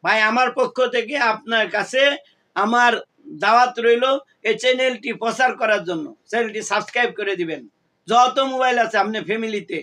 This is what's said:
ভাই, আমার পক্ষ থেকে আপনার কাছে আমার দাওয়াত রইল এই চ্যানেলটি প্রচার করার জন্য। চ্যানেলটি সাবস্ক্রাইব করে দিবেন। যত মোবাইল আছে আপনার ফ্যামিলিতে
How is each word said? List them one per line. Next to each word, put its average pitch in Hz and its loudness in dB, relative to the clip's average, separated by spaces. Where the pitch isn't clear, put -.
ভাই, 208 2
আমার 233 2
পক্ষ 247 -2
থেকে 240 -4
আপনার 220 0
কাছে 208 -2
আমার 233 4
দাওয়াত 226 2
রইল 233 4
এই 214 0
চ্যানেলটি 254 0
প্রচার 226 0
করার 214 0
জন্য। 160 -4
চ্যানেলটি 220 -2
সাবস্ক্রাইব 214 -2
করে 196 -4
দিবেন। 160 -6
যত 247 4
মোবাইল 254 0
আছে 226 0
আপনার 208 0
ফ্যামিলিতে 208 -6